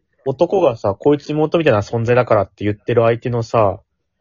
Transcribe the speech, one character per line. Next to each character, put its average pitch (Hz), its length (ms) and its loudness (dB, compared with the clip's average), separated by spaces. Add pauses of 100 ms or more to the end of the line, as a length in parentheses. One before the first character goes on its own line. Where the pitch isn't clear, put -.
(260)
男 175 360 -2
が 131 160 0
さ、 101 180 -4
「こ 147 180 0
い 147 40 -2
つ 143 120 -10
妹 156 280 -2
み 165 60 0
た 151 60 2
い 123 40 4
な 104 60 2
存 117 240 -4
在 120 120 2
だ 120 100 2
か 113 100 2
ら」 104 80 2
っ - 40 -8
て - 180 -12
言 104 80 -2
っ - 20 -8
て - 180 -4
る 117 100 2
相 120 160 0
手 127 100 -8
の 120 140 -4
さ、 104 380 -2 (400)